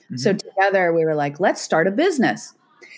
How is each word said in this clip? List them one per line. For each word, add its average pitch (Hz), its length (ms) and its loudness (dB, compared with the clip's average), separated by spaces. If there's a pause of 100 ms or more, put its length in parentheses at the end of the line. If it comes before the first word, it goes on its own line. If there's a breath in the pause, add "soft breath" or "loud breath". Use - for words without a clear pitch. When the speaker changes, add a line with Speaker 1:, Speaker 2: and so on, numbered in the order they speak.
(160)
Speaker 1:
So 127 140 0
Speaker 2:
Mm-hmm. 202 180 -2
Speaker 1:
together 190 440 2
we 165 120 2
were 156 120 0
like, 143 240 -4
"Let's 240 200 0
start 170 280 0
a - 20 0
business." 220 600 0 (460 loud breath)